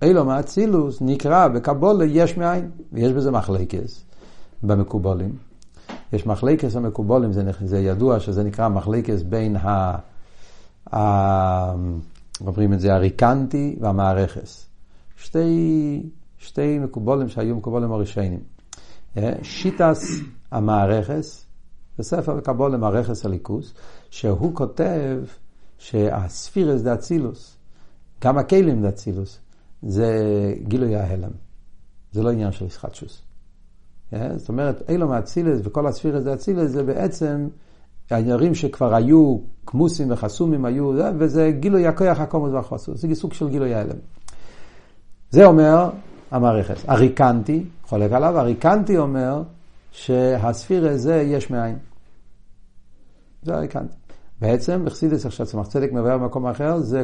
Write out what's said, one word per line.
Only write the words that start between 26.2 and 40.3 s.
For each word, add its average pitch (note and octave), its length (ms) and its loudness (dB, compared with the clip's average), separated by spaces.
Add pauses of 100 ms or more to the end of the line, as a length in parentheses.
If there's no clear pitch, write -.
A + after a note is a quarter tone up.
דאצילוס, A#2+ 760 -4 (640)
גם C3 160 2
הכלים D3 440 4
דאצילוס, G2 580 -4 (420)
זה G#2+ 280 0 (540)
גילוי A2+ 320 0
ההלם. F#2 360 -4 (800)
זה G#2+ 120 0
לא A#2+ 60 2
עניין G#2+ 220 0
של F#2+ 140 -6
ישחטשוס. - 560 -12 (920)
אה, - 240 -6
זאת - 120 -10
אומרת, C3+ 400 -4
אילו E3 180 0
מאצילס C3 560 0
וכל D3 240 -2
הספירס C#3+ 360 -2
דאצילס C#3 480 -2
זה C#3 120 -2
בעצם D3 640 -2 (640)
העניינים A#2+ 440 2
שכבר A2+ 400 0
היו C3+ 420 6 (280)
כמוסים D3 460 0
וחסומים C3 540 0